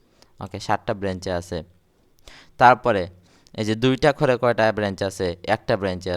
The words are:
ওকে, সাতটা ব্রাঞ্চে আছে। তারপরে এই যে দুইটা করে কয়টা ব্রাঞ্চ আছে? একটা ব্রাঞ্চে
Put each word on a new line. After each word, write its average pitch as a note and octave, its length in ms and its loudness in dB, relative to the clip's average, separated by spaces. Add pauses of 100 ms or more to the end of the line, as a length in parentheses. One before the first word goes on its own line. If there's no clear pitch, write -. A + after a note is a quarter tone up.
(440)
ওকে, G2 140 -12 (100)
সাতটা A2 340 -2
ব্রাঞ্চে F#2+ 380 -6
আছে। F2 180 -8 (1040)
তারপরে B2 420 4 (560)
এই A2 80 -4
যে G#2+ 60 0 (100)
দুইটা C3 260 2 (100)
করে C3 220 2
কয়টা A#2+ 220 2 (140)
ব্রাঞ্চ G2+ 220 -2 (100)
আছে? F#2+ 180 -4 (280)
একটা - 260 -2
ব্রাঞ্চে F#2 360 -4